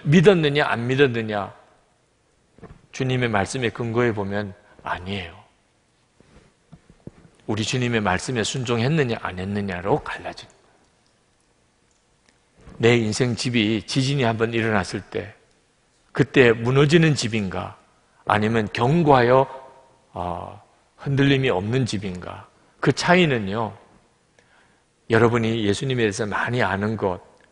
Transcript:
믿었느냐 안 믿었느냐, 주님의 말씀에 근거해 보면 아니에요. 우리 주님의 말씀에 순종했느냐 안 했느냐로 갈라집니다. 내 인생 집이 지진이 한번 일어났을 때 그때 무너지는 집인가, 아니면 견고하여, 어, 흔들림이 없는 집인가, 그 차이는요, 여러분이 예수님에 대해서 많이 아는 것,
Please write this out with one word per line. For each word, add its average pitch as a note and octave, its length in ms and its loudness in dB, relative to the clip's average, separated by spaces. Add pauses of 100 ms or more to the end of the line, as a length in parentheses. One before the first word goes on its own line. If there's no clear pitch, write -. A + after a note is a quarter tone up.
믿었느냐 D3+ 600 4
안 A2+ 220 -2
믿었느냐, A2+ 680 0 (1400)
주님의 B2+ 380 -2
말씀에 A2 400 0
근거해 A#2 440 0
보면 G2+ 400 -6 (300)
아니에요. F2+ 500 -10 (2250)
우리 G#2+ 160 -2
주님의 A#2+ 360 -2
말씀에 G#2 440 -2
순종했느냐 B2 760 -2
안 F#2 200 -10
했느냐로 G2+ 640 -4
갈라집니다. - 520 -14 (2250)
내 A#2 180 6
인생 A#2 380 0
집이 A2 520 0
지진이 C#3 360 -2
한번 A2+ 320 0
일어났을 A2 460 -2
때 G2 340 -10 (800)
그때 B2 400 6
무너지는 C#3 640 4
집인가, G2+ 600 -6 (480)
아니면 G#2+ 480 0
견고하여, C3+ 760 4 (640)
어, F#2 540 -10 (300)
흔들림이 C#3 540 0
없는 G#2+ 360 0
집인가, F#2+ 640 -8 (320)
그 - 120 2
차이는요, A#2 840 0 (1300)
여러분이 A2+ 540 2
예수님에 A#2+ 380 -2
대해서 G#2+ 240 0
많이 A#2 360 -4
아는 G2+ 340 -2
것, F#2+ 240 -2 (300)